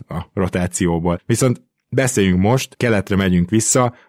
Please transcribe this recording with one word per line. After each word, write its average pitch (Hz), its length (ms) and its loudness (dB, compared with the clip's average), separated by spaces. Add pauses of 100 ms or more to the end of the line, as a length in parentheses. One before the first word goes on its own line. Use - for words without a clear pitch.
a 80 260 -10
rotációból. 87 920 -2
Viszont 120 360 0 (280)
beszéljünk 107 500 2
most, 117 360 0
keletre 104 400 0
megyünk 90 340 2
vissza, 120 460 0 (140)